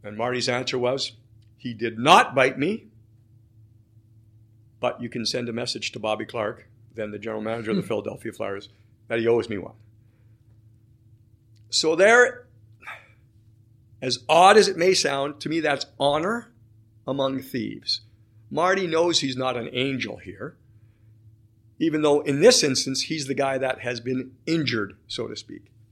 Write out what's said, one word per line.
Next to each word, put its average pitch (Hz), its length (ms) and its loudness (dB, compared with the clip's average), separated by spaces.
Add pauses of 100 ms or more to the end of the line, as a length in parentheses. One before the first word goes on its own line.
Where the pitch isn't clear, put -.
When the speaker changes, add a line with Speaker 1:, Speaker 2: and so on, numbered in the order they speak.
Speaker 1:
And 104 140 -12
Marty's 123 320 -2
answer 123 280 -2
was, 127 360 -2 (420)
"He 120 180 -10
did 110 240 -6
not 165 380 6
bite 135 240 4
me, 190 280 -4 (1900)
but 123 180 -4
you 120 100 -8
can 113 180 -6
send 120 200 -4
a 113 60 -8
message 117 380 -6
to 107 80 -12
Bobby 107 260 -2
Clarke, 110 420 -6 (280)
then 107 160 -6
the 104 80 -10
general 110 220 -8
manager 113 280 -6
of 101 80 0
the - 60 -2
Speaker 2:
Hmm. - 40 -10
Speaker 1:
Philadelphia 107 440 -6
Flyers, 101 360 -10 (400)
that 117 120 -2
he 113 80 0
owes 117 200 2
me 101 120 -6
one." - 160 -12 (1900)
So 160 260 0
there, 233 520 6 (1500)
as 131 260 -4
odd 185 300 8
as 190 100 8
it 180 100 -4
may 180 180 4
sound, 139 460 -2
to 151 80 -8
me 160 100 -2
that's 147 260 -2 (140)
honor 160 520 0 (560)
among 135 360 -2
thieves. - 580 -6 (480)
Marty 180 380 0
knows 165 320 2
he's 131 180 -4
not 127 180 -4
an 117 160 -8
angel 127 460 -4
here, 104 400 -14 (1200)
even 156 240 0
though 147 200 4
in 147 200 0
this 240 220 8
instance 135 400 -2
he's 151 240 -8
the 139 80 -4
guy 135 240 -2
that 131 220 -4
has 123 180 -6
been 127 360 -6 (120)
injured, 123 500 -2 (100)
so 113 200 -8
to 110 80 -12
speak. - 360 -18 (200)